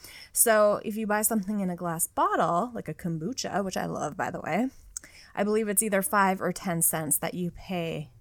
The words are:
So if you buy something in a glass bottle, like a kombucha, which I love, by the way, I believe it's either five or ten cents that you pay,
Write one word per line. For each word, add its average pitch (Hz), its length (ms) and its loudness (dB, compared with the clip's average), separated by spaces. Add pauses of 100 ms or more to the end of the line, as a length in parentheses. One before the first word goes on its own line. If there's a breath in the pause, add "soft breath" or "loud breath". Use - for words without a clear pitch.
(320 loud breath)
So 214 520 6
if 214 120 -4
you 220 100 -4
buy 208 160 2
something 208 380 0
in 185 100 0
a 175 60 -4
glass 170 300 -2
bottle, 247 680 2
like 196 140 -8
a 156 60 -6
kombucha, 175 720 -4
which 190 140 -4
I 185 80 -2
love, 147 320 -4
by 127 120 -2
the 175 100 -8
way, 202 280 0 (640 loud breath)
I - 80 -2
believe 214 260 2
it's 202 140 0
either 202 200 2
five 190 380 2
or 175 120 -2
ten 170 280 -4
cents 160 380 0
that - 160 -4
you 175 160 -4
pay, 165 600 -6 (100)